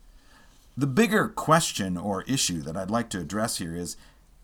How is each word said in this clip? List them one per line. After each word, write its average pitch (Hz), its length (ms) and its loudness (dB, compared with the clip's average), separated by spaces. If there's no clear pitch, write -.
The 139 120 0
bigger 190 400 4
question 107 680 2
or 95 260 -2
issue 135 400 0
that 78 140 -6
I'd 95 140 -4
like 117 200 0
to 95 100 -4
address 104 380 -2
here 85 180 -6
is, 87 200 -6